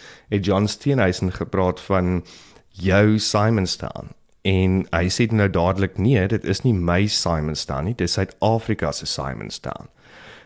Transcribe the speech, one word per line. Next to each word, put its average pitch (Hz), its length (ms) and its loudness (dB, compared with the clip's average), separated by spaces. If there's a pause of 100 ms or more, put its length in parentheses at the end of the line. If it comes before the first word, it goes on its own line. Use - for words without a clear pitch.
(300)
het 101 140 0
John 101 220 2
Steenhuisen 101 680 0
gepraat 92 480 -2
van 90 440 0 (460)
jou 101 480 4
Simonstown. 104 920 -2 (340)
En 95 500 2
hy 85 160 2
sê 113 240 0
nou 104 180 2
dadelik, 92 480 0
"Nee, 98 300 2
dit 113 160 -2
is - 200 -2
nie 127 80 4
my 90 340 2
Simonstown 78 760 -2
nie, 110 100 -4
dit 87 140 -2
is - 40 -2
Suid-Afrika 101 800 -2
se - 140 -8
Simonstown." - 800 -8 (580)